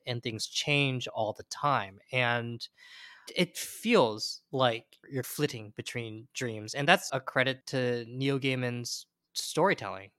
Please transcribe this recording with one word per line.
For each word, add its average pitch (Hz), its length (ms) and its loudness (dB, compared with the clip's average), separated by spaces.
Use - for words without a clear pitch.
and 120 160 -4
things 110 260 -4
change 139 600 0
all 107 260 -2
the - 100 -12
time. 104 560 -2
And 120 520 0
it 175 220 0
feels 131 920 2
like 123 340 2
you're 131 140 -2
flitting 113 520 -4
between 113 580 -8
dreams. 110 400 -6
And 143 140 2
that's 170 240 6
a 139 80 0
credit 131 480 0
to 123 400 0
Neil 135 320 0
Gaiman's 123 680 -2
storytelling. 101 840 0